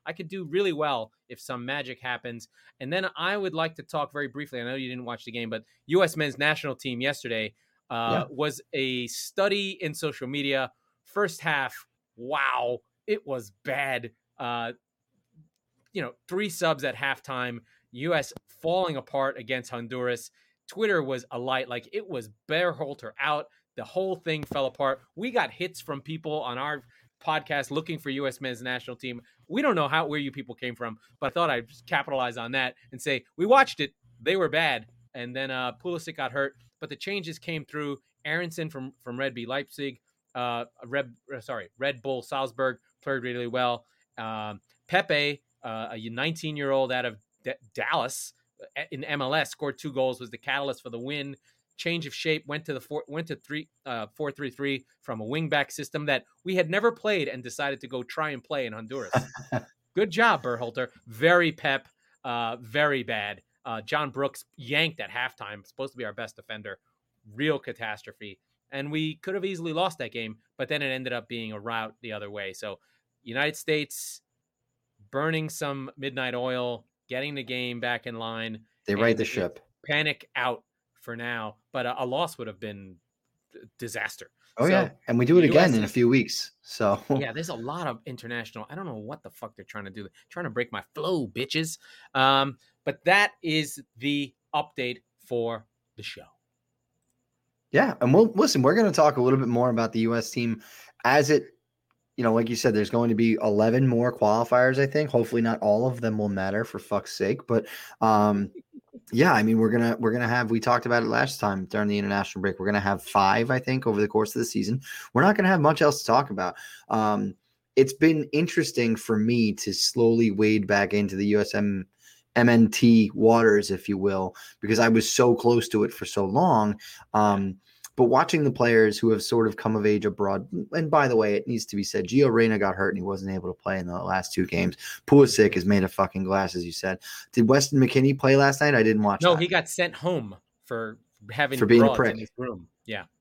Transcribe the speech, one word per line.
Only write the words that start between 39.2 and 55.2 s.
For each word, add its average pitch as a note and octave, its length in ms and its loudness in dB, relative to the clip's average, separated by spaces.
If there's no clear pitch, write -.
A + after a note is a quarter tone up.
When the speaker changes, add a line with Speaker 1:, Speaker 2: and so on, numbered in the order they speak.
Speaker 1:
Bee A#2 120 -10
Leipzig, C#3 560 -8
uh, A#2+ 320 -6
Red, B2+ 300 -6
uh, B2+ 60 -10
sorry, A2 380 -10
Red C3+ 240 -6
Bull C3 220 -6
Salzburg C3 560 -4
played C3+ 200 -4
really A#2+ 240 -6
well. A#2+ 380 -2
Um, G#2+ 420 -8
Pepe, D3 540 0
uh, A2+ 280 -8
a A2+ 180 -10
nineteen-year-old C#3 840 -4
out B2+ 140 -2
of A2 120 -8
D-, B2 80 -8
Dallas, C3 600 -4
uh, D3 140 -6
in C#3 120 -10
M D3 180 -4
L C3 120 -2
S, D3+ 160 -2
scored C#3 300 -8
two D3+ 120 -10
goals, C3 280 -2
was A#2+ 100 -14
the A#2 80 -14
catalyst C#3 460 -6
for B2 60 -18
the A#2 100 -12
win. C#3 360 -8
Change E3+ 280 -6
of C#3 80 -12
shape, D#3 340 -2
went D3+ 180 -8
to D3+ 80 -6
the B2+ 60 -8
four, D3 280 -8
went D#3+ 200 -8
to D#3 80 -8
three, D3+ 320 -12
uh, A#2 200 -8
four D3 160 -6
three C#3 200 -10
three C#3 340 -6
from A2 200 -10